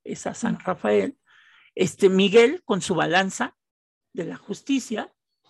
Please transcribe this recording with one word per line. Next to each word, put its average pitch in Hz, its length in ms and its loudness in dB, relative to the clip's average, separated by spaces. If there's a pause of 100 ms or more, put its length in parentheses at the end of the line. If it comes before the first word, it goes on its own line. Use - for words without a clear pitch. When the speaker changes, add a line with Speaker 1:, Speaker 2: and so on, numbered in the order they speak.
Speaker 1:
es - 220 -10
a - 80 -6
San 180 200 -4
Speaker 2:
Ujú. 175 100 -14
Speaker 1:
Rafael, 196 540 -2 (560)
este, - 340 2
Miguel 202 560 4
con 196 160 -2
su 185 140 -4
balanza 185 600 -2 (560)
de 185 120 -6
la 170 120 -10
justicia, 240 760 -6 (360)